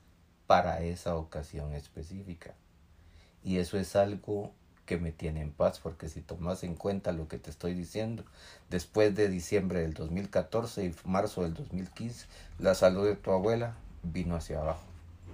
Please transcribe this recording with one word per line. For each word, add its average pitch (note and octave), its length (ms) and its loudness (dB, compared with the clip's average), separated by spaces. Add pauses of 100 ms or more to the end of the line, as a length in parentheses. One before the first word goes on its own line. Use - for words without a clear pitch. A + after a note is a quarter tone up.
(460)
para F2 360 6
esa E2+ 340 -2
ocasión D2+ 560 -6
específica. F2 800 -12 (920)
Y F#2 140 0
eso F2+ 220 2
es F#2 180 -2
algo G2+ 560 2 (320)
que F2 140 0
me E2 140 -2
tiene D#2 280 -4
en D2 100 -4
paz, F2+ 280 4
porque D#2 320 -8
si D#2 100 -10
tomas E2 420 -6
en F2 120 -4
cuenta G2 380 -2
lo D#2+ 140 -4
que - 120 -10
te - 100 -16
estoy F2 240 -4
diciendo, G#2+ 500 -4 (460)
después G#2 460 4
de G#2 140 4
diciembre F#2 520 2
del D#2+ 140 0
dos D#2 160 -6
mil F#2+ 180 -2
catorce G#2 560 -2
y E2+ 100 -2 (140)
marzo F#2 340 2
del E2 120 0
dos - 180 -10
mil F#2 160 -4
quince, - 380 -10 (320)
la F#2+ 160 4
salud F#2+ 320 6
de G#2 100 2
tu - 140 -4
abuela A#2 460 2 (260)
vino F2 340 -2
hacia D#2 220 -6
abajo. D#2 260 -2 (500)